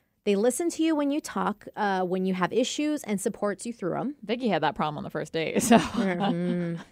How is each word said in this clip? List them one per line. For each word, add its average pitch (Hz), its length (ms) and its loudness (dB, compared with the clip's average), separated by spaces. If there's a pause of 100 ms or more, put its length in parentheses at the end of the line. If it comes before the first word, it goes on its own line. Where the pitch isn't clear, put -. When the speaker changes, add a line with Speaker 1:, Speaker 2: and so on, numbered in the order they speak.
(260)
Speaker 1:
"They 202 100 4
listen 247 360 2
to 320 120 -2
you 320 100 4
when 285 180 2
you 294 100 0
talk, - 460 -4 (100)
uh, 196 260 0
when 185 220 0
you 190 80 2
have 180 180 0
issues, 294 540 0
and 202 160 -2
supports 208 440 -4
you 233 60 -8
through 165 280 -4
'em." 247 240 -4
Speaker 2:
Vicky 233 260 -2
had 160 140 2
that 147 120 2
problem 151 220 -2
on 135 80 -6
the - 40 -8
first 151 220 -6
date, 165 320 0
so. 233 140 8
Speaker 1:
Mm-hmm. 175 1000 0 (160)